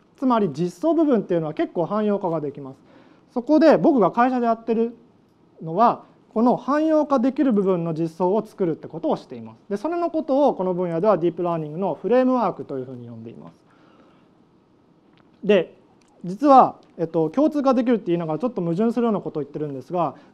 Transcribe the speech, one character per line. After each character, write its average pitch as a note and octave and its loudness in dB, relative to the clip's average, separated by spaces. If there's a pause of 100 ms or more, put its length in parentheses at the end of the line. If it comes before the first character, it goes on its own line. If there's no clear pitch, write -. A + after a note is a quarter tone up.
(180)
つ C4+ -2
ま A#3+ 4
り、 G3 0
実 F3 -6
装 D#4+ 2
部 D#4+ 2
分 C4 2
っ - -6
て - -4
い F3 2
う E3 0
の D#3 -6
は D3+ -8
結 - -6
構 E3+ -2
汎 G#3 -2
用 G3+ 0
化 F#3+ -4
が D#3+ -4
で D3 -6
き D3 -16
ま C3 -16
す。 - -20 (560)
そ - -4
こ D4+ 4
で C#4+ 8
僕 A3 4
が F3 4
会 A#3+ 2
社 B3+ -2
で A#3+ -2
や A#3 2
っ A3+ -6
て A3+ -2
る A#3 -2 (680)
の D#3+ -8
は、 G3 2 (300)
こ A3 0
の A#3 4
汎 D4+ -2
用 D4+ 2
化 C#4 0
で B3+ 0
き C#4+ -2
る C#4 2
部 G3+ 2
分 F3+ 0
の E3 -4
実 E3 -6
装 F#3 0
を A3 0
作 G#3 -6
る E3 -2
っ C#3+ -4
て C#3 -18
こ - -14
と D4 -4
を G#3+ 0
し - -16
て C3 -16
い A#2 -14
ま A2 -18
す。 - -20 (100)
で、 G3+ -6
そ D4+ -8
れ F4 -4
の E4+ -2
こ D#4+ -4
と C#4 2
を A3 2
こ C#4+ -6
の F#3 -2
分 F3 -4
野 E3 -4
で G3 0
は G3+ 4
デ D#3+ 0
ィ E3+ 0
ー - -10
プ F3 -8
ラ E3+ -2
ー - -4
ニ D3+ -8
ン D3+ -14
グ D#3 -10
の F#3 -4
フ - -8
レ B3 4
ー B3+ 2
ム B3+ 2
ワ A3+ 0
ー E3+ -6
ク C#3 -12
と C#3 -8
い - -8
う B2+ -8
ふ C3 -14
う - -14
に A#2+ -16
呼 A#2 -16
ん A2+ -16
で A2+ -14
い A#2 -18
ま - -20
す。 - -20 (1900)
で、 F#3+ 2 (500)
実 G3+ -2
は、 A#3+ 8 (200)
え E3 -2
っ D#3+ -4
と、 D#3+ 0
共 D4+ 2
通 D4 -4
化 C4 2
で B3+ 0
き A#3+ 2
る A#3+ 4
っ - 0
て - -12
言 E3+ 0
い - -2
な E3+ -4
が D#3 -4
ら D#3 -4
ち A#3 -4
ょ B3 0
っ - -10
と G3+ -6
矛 E3+ -2
盾 A3+ 0
す B3 -2
る A#3+ 0
よ A#3 2
う - 0
な F#3 -2
こ D#3+ -8
と D3+ -6
を - -4
言 C#3+ -12
っ - -20
て D#3 -10
る D3+ -6
ん C#3+ -10
で C3 -12
す E3 -14
が、 E3 -2 (180)